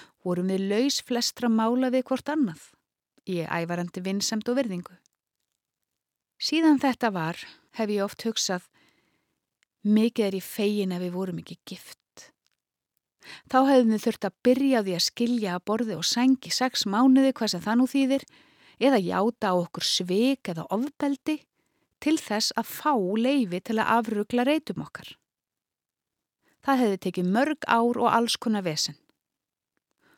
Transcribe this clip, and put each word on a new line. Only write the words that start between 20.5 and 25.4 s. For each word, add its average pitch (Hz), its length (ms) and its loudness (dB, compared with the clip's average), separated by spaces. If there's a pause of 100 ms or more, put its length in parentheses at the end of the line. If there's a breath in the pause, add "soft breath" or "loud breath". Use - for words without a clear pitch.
ofbeldi, 285 680 -4 (640)
til 311 180 2
þess - 340 -4
að - 160 -4
fá - 240 -2 (240)
leyfi 226 480 0
til 220 140 -2
að - 180 0
afrugla 220 480 0
reitum 277 400 -2
okkar. - 320 -18 (1500)